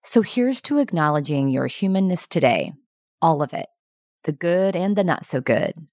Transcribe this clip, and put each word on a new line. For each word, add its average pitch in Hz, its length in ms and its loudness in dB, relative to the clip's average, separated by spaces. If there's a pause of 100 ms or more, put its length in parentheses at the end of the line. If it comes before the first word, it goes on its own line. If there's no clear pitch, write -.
So - 140 4
here's 247 420 -2
to 294 160 0
acknowledging 151 680 0
your 131 180 0
humanness 190 600 -2
today, 113 480 2 (480)
all 156 200 2
of - 120 -4
it, - 120 -8 (580)
the 156 80 -2
good 180 440 0
and 196 200 0
the 202 60 2
not 170 220 0
so 135 160 -4
good - 320 0 (200)